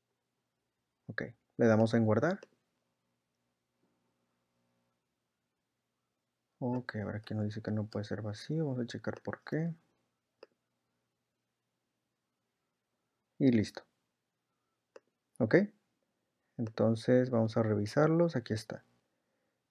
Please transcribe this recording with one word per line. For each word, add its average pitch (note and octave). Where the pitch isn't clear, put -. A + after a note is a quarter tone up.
Ok, A2+
le A#2+
damos A2+
en A2+
guardar. A#2+
Ok, B2
ahora G2+
aquí A2
nos G#2+
dice G#2+
que G#2+
no G#2+
puede G#2+
ser G#2+
vacío, D3
vamos B2+
a A#2+
checar -
por -
qué. E3
Y C3+
listo. G#2+
Ok, A#2+
entonces A2+
vamos A2+
a A#2
revisarlos, D3+
aquí A#2
está. -